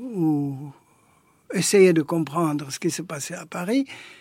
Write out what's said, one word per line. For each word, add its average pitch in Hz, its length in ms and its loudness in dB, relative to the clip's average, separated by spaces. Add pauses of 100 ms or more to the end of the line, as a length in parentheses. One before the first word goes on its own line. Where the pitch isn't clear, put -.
(140)
ou 147 580 -2 (800)
essayait 185 420 6
de 160 80 2
comprendre 151 680 -2
ce - 80 -10
qui 170 120 -2
se - 100 -6
passait 165 360 -10
à 170 100 -12
Paris, 220 400 -2 (340)